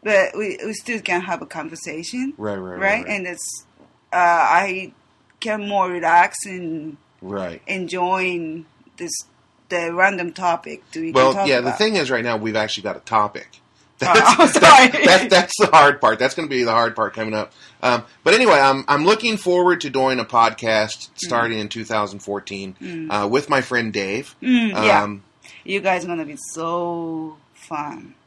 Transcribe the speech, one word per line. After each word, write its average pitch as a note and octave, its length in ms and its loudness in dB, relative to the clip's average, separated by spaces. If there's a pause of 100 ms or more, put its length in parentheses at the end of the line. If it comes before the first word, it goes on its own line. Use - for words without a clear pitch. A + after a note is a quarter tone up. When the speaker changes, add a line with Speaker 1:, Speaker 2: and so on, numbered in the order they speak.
Speaker 1:
But G3+ 340 2
we, G#3+ 260 -6
we G#3+ 100 -8
still A3+ 260 -8
can F3+ 220 -4
have F3 200 -8
a D3+ 40 -16
conversation. E3 920 -10
Speaker 2:
Right, G#3 180 -6
right, F#3+ 40 -10
right, F#3 200 -12
Speaker 1:
Right? G3 260 -2
Speaker 2:
right. - 20 -12
Speaker 1:
And G3 180 -6
it's, - 400 -12 (460)
uh, F3 60 -2
I F3+ 760 2 (480)
can G#3+ 280 -6
more G3 220 0
relax F3 560 2
and D#3+ 520 -10 (240)
Speaker 2:
Right. F#2 440 -8
Speaker 1:
enjoying F3+ 1000 -4 (320)
this, E3+ 140 -10 (580)
the E3+ 240 -4
random F3+ 400 0
topic E3+ 580 -6
that D#3+ 80 -10
we E3 140 -6
Speaker 2:
Well, C3+ 180 6
Speaker 1:
can - 100 -4
talk - 60 0
Speaker 2:
yeah, C3 120 2
Speaker 1:
about. B2 120 -2
Speaker 2:
the - 120 -6
thing G#3+ 120 0
is C#3+ 160 -2
right A#2 120 -2
now A#2+ 120 -2
we've G#2+ 220 -4
actually G#2+ 260 -4
got G2+ 140 -6
a - 20 -16
topic. - 480 -2 (540)
Speaker 1:
Oh, C3 120 -2
Speaker 2:
That's, A3 60 8
Speaker 1:
<laughs> A#3 200 6
I'm E4 100 8
sorry. C4+ 400 8
Speaker 2:
that, - 160 -2
that, F#3+ 240 6
that's F3+ 280 4
the G#3+ 100 4
hard C#3+ 340 6
part. A2+ 180 2
That's - 160 0
gonna D#3 140 0
be B2+ 140 0
the A#2 80 0
hard A2+ 260 2
part G#2+ 160 -2
coming A2 200 -6
up. G#2+ 200 -6 (280)
Um, A#2+ 220 0 (220)
but E3+ 80 6
anyway, A3+ 220 6
I'm, C3+ 340 4
I'm D3 160 2
looking G#3+ 320 2
forward F3+ 440 2
to G3 80 -6
doing C3 300 0
a A2 60 -4
podcast A2+ 840 0
Speaker 1:
Mm. - 80 -20
Speaker 2:
starting A#2 420 -2
in G#2 100 -8
two A2+ 160 -10
thousand G#2 340 -4
fourteen, G2 640 -10
Speaker 1:
Mm. E3 260 -12 (160)
Speaker 2:
uh, - 60 -2
with C3+ 200 -2
my C3+ 120 2
friend A2+ 320 -4
Dave. G2+ 480 -6
Speaker 1:
Mm, A#3+ 300 0
yeah. G#3 320 2
Speaker 2:
Um, G3+ 200 -10 (400)
Speaker 1:
You G3 160 -6
guys F#3 240 -2
are F3 40 -10
gonna E3+ 180 -8
be D3 120 -16 (140)
so E3 840 -8 (160)
fun. - 640 -14 (120)